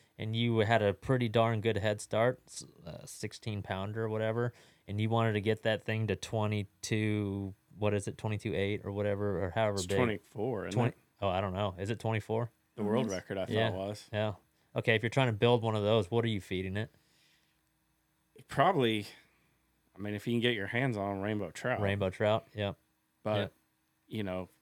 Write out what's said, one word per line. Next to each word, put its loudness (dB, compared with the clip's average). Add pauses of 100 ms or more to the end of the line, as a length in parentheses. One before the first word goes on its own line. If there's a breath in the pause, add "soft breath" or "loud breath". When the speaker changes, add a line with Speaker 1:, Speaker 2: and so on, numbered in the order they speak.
(180 soft breath)
Speaker 1:
and -4
you 2
had 6
a 4
pretty 0
darn 4
good 2
head 0
start, 0
s-, -16 (220)
uh, -14
sixteen -8
pounder -4
or -2
whatever, -2 (340 soft breath)
and -4
you 2
wanted 4
to 0
get 0
that 0
thing 0
to 2
twenty-two, -2 (240)
what 2
is 0
it, -8
twenty-two -4
eight 0
or -6
whatever, -2
or -4
however 0
Speaker 2:
It's -4
Speaker 1:
big. 0
Speaker 2:
twenty-four, -2
isn't -4
Speaker 1:
Twenty, 4
Speaker 2:
it? -8 (240)
Speaker 1:
oh, 2
I 2
don't -2
know. -2
Is -4
it -6
twenty-four? -2 (260)
Speaker 2:
The -6
world 2
Speaker 3:
Yes. -4
Speaker 2:
record, -6
I -2
thought -6
Speaker 1:
Yeah. 2
Speaker 2:
was. -6
Speaker 1:
Yeah. 0 (420)
Okay, 2
if 0
you're 0
trying 4
to 2
build 4
one 0
of 0
those, 4
what 2
are 0
you -2
feeding -4
it? -4 (1600 soft breath)
Speaker 2:
Probably, 2 (920 soft breath)
I -14
mean, -4
if -8
you 0
can 2
get 4
your -4
hands 0
on -2
rainbow -2
trout. -2
Speaker 1:
Rainbow 2
trout, 0
yep. -4 (480)
Speaker 2:
But, 0
Speaker 1:
Yep. -2 (540)
Speaker 2:
you -6
know, -6 (120)